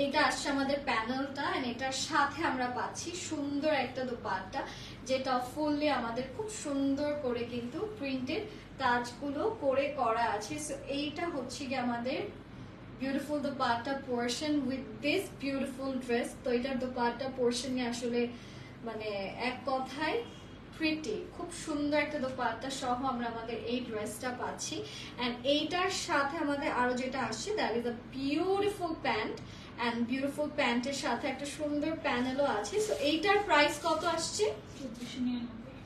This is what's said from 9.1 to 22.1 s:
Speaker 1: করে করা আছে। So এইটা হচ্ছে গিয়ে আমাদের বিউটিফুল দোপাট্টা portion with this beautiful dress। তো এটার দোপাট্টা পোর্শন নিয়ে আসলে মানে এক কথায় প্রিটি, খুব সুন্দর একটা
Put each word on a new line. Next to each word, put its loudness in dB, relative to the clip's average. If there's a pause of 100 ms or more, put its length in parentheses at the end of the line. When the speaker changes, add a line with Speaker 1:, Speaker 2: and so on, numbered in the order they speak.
Speaker 1:
করে 4 (140)
করা 4 (100)
আছে। -4 (120)
So -4 (260)
এইটা -2 (100)
হচ্ছে -4
গিয়ে 0
আমাদের 0 (840)
বিউটিফুল 0 (100)
দোপাট্টা 0 (140)
portion 0 (180)
with -2 (200)
this 2 (200)
beautiful -2 (140)
dress। 2 (140)
তো -2 (100)
এটার 0
দোপাট্টা 0 (100)
পোর্শন 2
নিয়ে 0
আসলে 2 (640)
মানে -4 (400)
এক -4 (140)
কথায় 0 (600)
প্রিটি, 0 (180)
খুব -8 (160)
সুন্দর 2
একটা -2